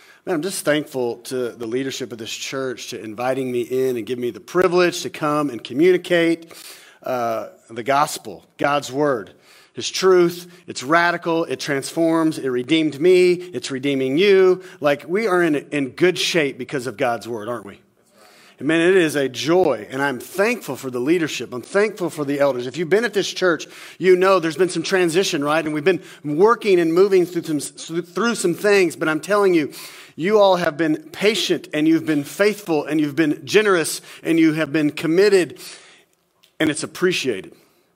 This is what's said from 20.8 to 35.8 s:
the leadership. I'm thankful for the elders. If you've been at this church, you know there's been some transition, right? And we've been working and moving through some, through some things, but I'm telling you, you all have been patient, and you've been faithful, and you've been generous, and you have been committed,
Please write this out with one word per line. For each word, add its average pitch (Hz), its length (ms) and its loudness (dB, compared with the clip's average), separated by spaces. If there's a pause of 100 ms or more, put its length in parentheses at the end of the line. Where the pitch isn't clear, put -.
the 123 100 -4
leadership. 143 540 -2
I'm 123 80 -8
thankful 196 480 -2
for 151 160 -6
the 139 140 -4
elders. 127 260 2
If 127 120 -10
you've 165 120 -4
been 220 160 2
at 202 80 -4
this 190 180 -2
church, 170 360 0 (320)
you 180 160 6
know 185 240 4
there's 156 160 -4
been 175 140 2
some 175 120 -4
transition, 175 640 0
right? 156 200 0
And 156 80 -4
we've 151 120 -4
been 180 180 2 (220)
working 190 560 4
and 165 120 2
moving 185 360 4
through 165 320 -4
some, - 0 - (420)
through 220 320 -2
some 175 220 -2
things, 196 400 2
but 160 120 -2
I'm 156 120 0
telling 196 340 2
you, 151 180 2 (460)
you 202 220 2
all 190 160 6
have 165 220 -2
been 156 320 -2
patient, 190 640 0
and 151 160 0
you've 160 160 2
been 147 180 0
faithful, 175 600 -2
and 156 160 -2
you've 143 160 -2
been 147 280 0
generous, 180 540 2 (240)
and 165 160 0
you 160 140 4
have 156 180 -2
been 147 200 0
committed, 170 680 2 (1000)